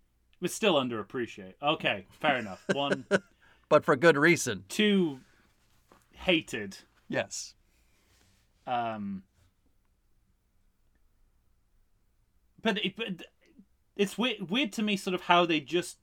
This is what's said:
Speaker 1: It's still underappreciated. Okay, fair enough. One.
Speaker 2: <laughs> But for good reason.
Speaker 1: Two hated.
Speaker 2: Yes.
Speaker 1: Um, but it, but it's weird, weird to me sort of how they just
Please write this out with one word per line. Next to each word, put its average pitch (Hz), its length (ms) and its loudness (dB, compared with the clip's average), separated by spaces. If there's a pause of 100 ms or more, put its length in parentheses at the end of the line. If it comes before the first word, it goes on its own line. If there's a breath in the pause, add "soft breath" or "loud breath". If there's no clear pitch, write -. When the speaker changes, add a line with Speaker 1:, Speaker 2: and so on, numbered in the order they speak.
(420)
Speaker 1:
It's 175 120 -4
still 202 200 2
underappreciated. 113 880 -4
Okay, 147 480 -2
fair 143 260 0
enough. 104 260 -10 (100)
One. 139 380 -2
Speaker 2:
<laughs> - 600 -4
But 151 160 6
for 151 100 4
good 147 220 6
reason. 139 500 2
Speaker 1:
Two 185 520 2 (920)
hated. 131 640 -2 (320)
Speaker 2:
Yes. - 460 -6 (1120)
Speaker 1:
Um, 110 560 -4 (3500)
but 214 220 -2
it, 190 120 -6
but 226 100 -8 (880)
it's 196 220 -2
weird, 208 320 -4
weird 240 240 -2
to 226 80 -4
me 208 140 0
sort 190 180 -4
of 180 80 -6
how 175 240 4
they 165 140 0
just 165 420 -4